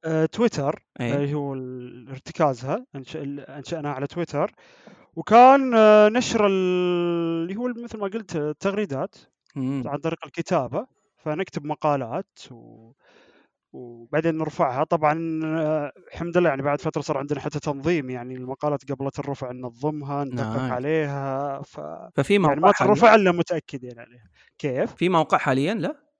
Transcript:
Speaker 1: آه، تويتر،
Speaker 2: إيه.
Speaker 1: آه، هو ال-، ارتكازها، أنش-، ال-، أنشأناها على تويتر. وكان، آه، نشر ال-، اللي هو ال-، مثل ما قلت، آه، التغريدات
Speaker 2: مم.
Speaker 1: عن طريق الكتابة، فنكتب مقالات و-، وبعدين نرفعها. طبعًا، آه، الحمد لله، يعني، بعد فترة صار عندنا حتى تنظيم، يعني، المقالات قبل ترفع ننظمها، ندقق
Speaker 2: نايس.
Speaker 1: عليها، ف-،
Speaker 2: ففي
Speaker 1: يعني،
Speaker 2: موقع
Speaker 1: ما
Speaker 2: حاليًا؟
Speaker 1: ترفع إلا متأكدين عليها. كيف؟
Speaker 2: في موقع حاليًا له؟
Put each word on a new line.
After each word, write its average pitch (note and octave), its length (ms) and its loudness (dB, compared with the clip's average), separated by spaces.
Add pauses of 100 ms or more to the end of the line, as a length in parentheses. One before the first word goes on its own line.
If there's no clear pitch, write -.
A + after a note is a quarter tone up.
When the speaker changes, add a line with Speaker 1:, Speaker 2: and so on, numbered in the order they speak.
Speaker 1:
آه، D#3+ 220 0
تويتر، D#3 580 -2 (160)
Speaker 2:
إيه. A#2+ 140 -2
Speaker 1:
آه، C#3+ 180 -2
هو C#3+ 220 -4
ال-، B2+ 560 -12
ارتكازها، C#3 760 -4 (100)
أنش-، C3+ 200 -12
ال-، C#3+ 240 -8
أنشأناها C#3+ 520 -8
على C3+ 140 -6
تويتر. E3 460 -4 (640)
وكان، B3+ 580 8
آه، G#3+ 340 8
نشر A3 380 2
ال-، F3 960 0
اللي F#3 140 -6
هو B3 100 -4
ال-، A#3+ 180 -6
مثل A3+ 140 -12
ما G3+ 80 -4
قلت، G3 300 -6
آه، D3+ 140 -2
التغريدات F#3 640 -4 (420)
Speaker 2:
مم. C3+ 300 -4
Speaker 1:
عن C#3+ 120 -6
طريق D#3+ 280 -4
الكتابة، D#3 600 -4 (300)
فنكتب D#3 500 -8
مقالات D3 720 -4 (120)
و-، A2+ 420 -20 (800)
وبعدين C3 680 -4
نرفعها. D3+ 460 0
طبعًا، D#3+ 600 0
آه، D#3 480 -2 (200)
الحمد E3+ 260 -4
لله، F3 100 4
يعني، C3+ 140 -2
بعد C#3+ 180 0
فترة D#3 200 -4
صار C#3+ 180 -2
عندنا C#3+ 220 -4
حتى D3+ 200 -6
تنظيم، C#3+ 500 -2
يعني، B2+ 240 -10
المقالات C3+ 580 -6
قبل C3+ 180 -4
ترفع C3+ 420 -8
ننظمها، C#3 720 -6
ندقق A#2+ 320 -4
Speaker 2:
نايس. C3 160 -4
Speaker 1:
عليها، C#3 880 -4
ف-، - 180 -16 (340)
Speaker 2:
ففي C#3 200 0
Speaker 1:
يعني، G3 120 4
Speaker 2:
موقع C#3+ 140 4
Speaker 1:
ما G3 120 8
Speaker 2:
حاليًا؟ G3 220 4
Speaker 1:
ترفع G#3+ 200 8
إلا F#3+ 180 6
متأكدين C#3+ 640 -4
عليها. A#2 260 -20 (340)
كيف؟ C#3+ 360 -4
Speaker 2:
في E3+ 140 0
موقع E3+ 300 2
حاليًا C#3+ 360 0
له؟ A3 300 -6 (160)